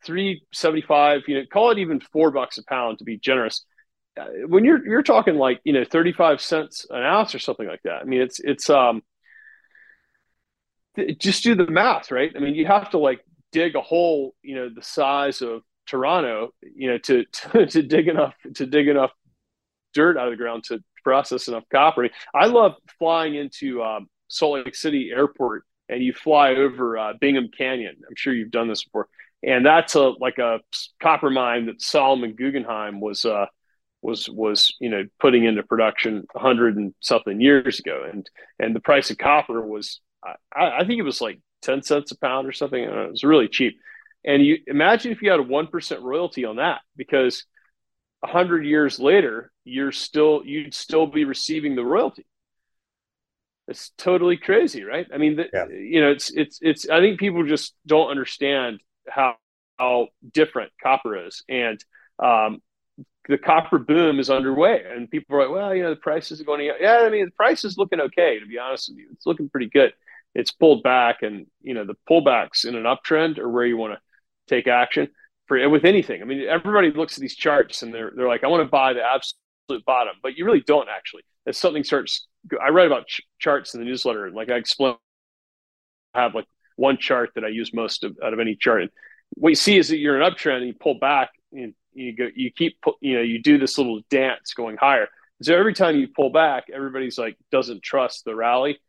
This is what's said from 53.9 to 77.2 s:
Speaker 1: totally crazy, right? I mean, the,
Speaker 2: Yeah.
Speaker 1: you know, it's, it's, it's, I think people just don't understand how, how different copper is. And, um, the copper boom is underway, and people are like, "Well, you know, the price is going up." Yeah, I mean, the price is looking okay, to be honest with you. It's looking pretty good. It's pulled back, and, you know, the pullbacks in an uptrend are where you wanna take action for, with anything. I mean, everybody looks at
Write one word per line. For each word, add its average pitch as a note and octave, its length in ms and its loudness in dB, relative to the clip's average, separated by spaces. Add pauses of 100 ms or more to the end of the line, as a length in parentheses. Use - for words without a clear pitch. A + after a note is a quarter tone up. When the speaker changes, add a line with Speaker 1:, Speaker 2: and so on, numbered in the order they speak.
Speaker 1:
totally F3 400 2
crazy, A3 460 0
right? C3+ 280 -8
I C#3+ 60 -10
mean, D3+ 200 0
the, E3 140 -4
Speaker 2:
Yeah. F2+ 160 -4
Speaker 1:
you G#2 320 -4
know, D3 120 4
it's, C#3+ 200 -4
it's, - 300 -6
it's, D#3+ 260 -2
I D#3+ 120 2
think F#3 200 2
people F3 280 -2
just D3 260 -4 (140)
don't D3+ 240 2
understand C3+ 680 -4 (300)
how, C3 280 0 (420)
how B2 300 0 (220)
different D3+ 400 0 (100)
copper G#2+ 440 -2
is. - 240 -18
And, A#2+ 340 -4 (380)
um, A2 400 2 (680)
the C#3+ 120 0
copper D#3+ 400 2
boom D3+ 400 2
is C3 100 -4
underway, C3+ 580 2
and A#2+ 220 -12
people A#2+ 260 -6
are C#3 60 4
like, C3+ 140 0
"Well, G3 200 -2
you F#3 60 0
know, F3 80 -2
the D#3 60 -4
price D#3 340 -6
is D#3 140 -14
going D3 260 -4
up." C3+ 100 -4
Yeah, G#3+ 200 4
I A3+ 100 4
mean, G#3+ 160 0
the F3+ 60 -12
price A#3+ 340 0
is G3 100 -8
looking F#3 240 -2
okay, C#3+ 400 0
to G#2+ 60 -20
be A2+ 140 -12
honest B2+ 300 -8
with - 100 -20
you. - 140 -20
It's - 120 -14
looking D#3 240 -4
pretty B2 180 -4
good. C#3 260 4 (420)
It's A#2+ 160 -4
pulled C#3+ 320 6
back, B2 400 2
and, G#2 240 -8 (160)
you B2+ 100 -10
know, A2 120 -8
the G2+ 100 -12 (120)
pullbacks C#3 580 2
in A#2+ 100 -6
an A2+ 80 -8
uptrend D#3 560 0
are A#2+ 100 -4
where A#2+ 160 0
you A#2+ 120 0
wanna G#2+ 220 -8 (480)
take B2+ 200 0
action B2 400 2 (400)
for, C3+ 220 2
with D3+ 160 4
anything. E3+ 360 2
I G#2 40 -14
mean, C3+ 220 -6
everybody E3+ 440 2
looks D#3 260 -6
at C#3 40 -12